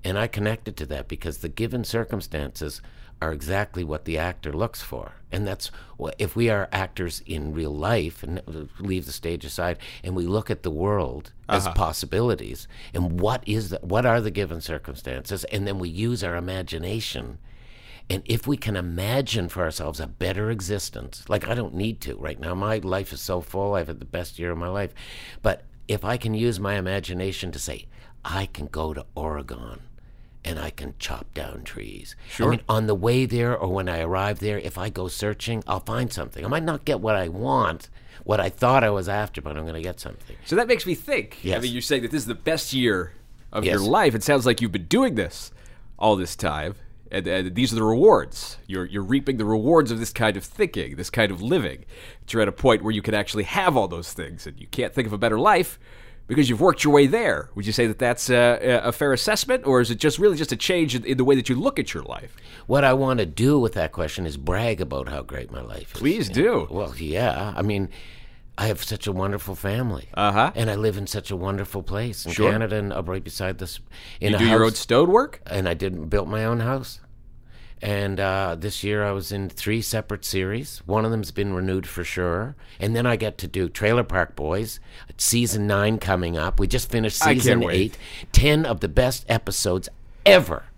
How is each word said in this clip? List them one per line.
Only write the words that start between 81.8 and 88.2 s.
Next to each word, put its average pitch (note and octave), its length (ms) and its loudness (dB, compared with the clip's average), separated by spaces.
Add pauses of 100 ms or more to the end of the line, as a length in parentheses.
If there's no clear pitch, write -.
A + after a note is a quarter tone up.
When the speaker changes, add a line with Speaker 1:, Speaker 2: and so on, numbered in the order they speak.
Speaker 1:
for - 180 -8
sure. F#2 520 -2 (240)
And A2+ 160 0
then A#2+ 80 2
I A#2+ 120 4
get A2 220 -2
to F#2 80 -6
do F2+ 220 -2
Trailer A2+ 360 4
Park F2 300 0
Boys, F#2 460 -2 (380)
season A2 480 2
nine G#2 320 4
coming F2+ 400 0
up. E2+ 200 2
We G2 80 6
just - 240 0
finished A2 320 2
Speaker 3:
I D#3 120 4
can't C3 80 4
Speaker 1:
season A#2 180 6
Speaker 3:
wait. F2+ 160 2
Speaker 1:
eight. G2+ 220 2 (340)